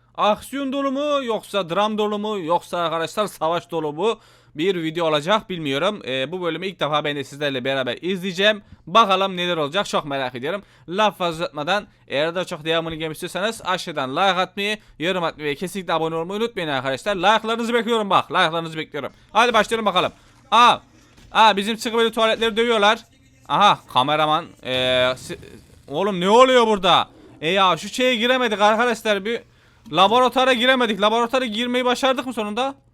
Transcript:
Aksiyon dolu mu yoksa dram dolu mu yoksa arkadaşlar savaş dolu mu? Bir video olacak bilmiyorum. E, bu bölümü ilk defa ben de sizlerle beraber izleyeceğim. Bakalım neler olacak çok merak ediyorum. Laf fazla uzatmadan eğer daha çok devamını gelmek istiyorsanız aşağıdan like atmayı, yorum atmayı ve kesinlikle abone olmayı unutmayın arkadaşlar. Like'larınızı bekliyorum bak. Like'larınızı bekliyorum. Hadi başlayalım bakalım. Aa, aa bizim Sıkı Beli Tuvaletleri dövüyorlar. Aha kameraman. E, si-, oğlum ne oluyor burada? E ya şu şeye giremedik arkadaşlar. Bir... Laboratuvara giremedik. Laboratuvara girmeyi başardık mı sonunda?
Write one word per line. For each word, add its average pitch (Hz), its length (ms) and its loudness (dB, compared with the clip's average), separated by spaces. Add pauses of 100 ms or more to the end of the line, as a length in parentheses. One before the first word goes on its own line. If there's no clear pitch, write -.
(160)
Aksiyon 247 580 -2
dolu 277 180 -2
mu 285 320 -2
yoksa 202 460 -4
dram 208 280 0
dolu 208 220 -2
mu 208 200 -4
yoksa 170 380 -2
arkadaşlar 165 500 -2
savaş 165 440 -4
dolu 156 220 -4
mu? 208 260 -2 (380)
Bir 175 260 0
video 160 240 -2
olacak 156 420 0
bilmiyorum. 165 580 -2
E, 131 240 -4
bu 185 100 -8
bölümü 170 260 -4
ilk 190 120 -10
defa 147 240 0
ben 147 120 -2
de 139 80 -6
sizlerle 139 420 -6
beraber 131 360 -2
izleyeceğim. 190 600 -2 (260)
Bakalım 190 500 2
neler 175 200 -2
olacak 160 280 -2
çok 160 200 -2
merak 135 300 -4
ediyorum. 156 280 -6 (260)
Laf 196 280 0
fazla 165 260 -4
uzatmadan 165 440 -4 (200)
eğer 156 280 -2
daha 180 100 -4
çok 156 200 -10
devamını 165 300 -2
gelmek 156 200 -8
istiyorsanız 190 500 -6
aşağıdan 156 460 -4
like 151 100 -2
atmayı, 196 560 0 (220)
yorum 180 240 -2
atmayı 151 260 -4
ve 143 60 -2
kesinlikle 180 380 -6
abone 160 220 -2
olmayı 180 260 -6
unutmayın 196 280 -4
arkadaşlar. 135 460 -2
Like'larınızı 220 580 0
bekliyorum 226 360 0
bak. 165 220 2
Like'larınızı 165 460 0
bekliyorum. 143 340 -8 (200)
Hadi 240 220 2
başlayalım 226 320 2
bakalım. 175 260 0 (400)
Aa, 226 260 6 (540)
aa 202 260 4
bizim 208 200 -4
Sıkı 226 200 -4
Beli 226 140 2
Tuvaletleri 220 460 0
dövüyorlar. 226 420 2 (480)
Aha 175 320 4 (140)
kameraman. 151 520 2 (180)
E, 127 100 -4 (440)
si-, - 220 -14 (480)
oğlum 180 320 -2
ne 185 100 0
oluyor 247 380 6
burada? 180 420 4 (320)
E 151 80 -2
ya 185 280 2
şu 202 120 -10
şeye 254 260 0
giremedik 233 460 0
arkadaşlar. 214 640 2
Bir... 233 160 -4 (500)
Laboratuvara 247 600 4
giremedik. 240 480 2
Laboratuvara 233 440 2
girmeyi 247 400 -2
başardık 254 400 0
mı 254 80 -8
sonunda? 233 420 -4 (180)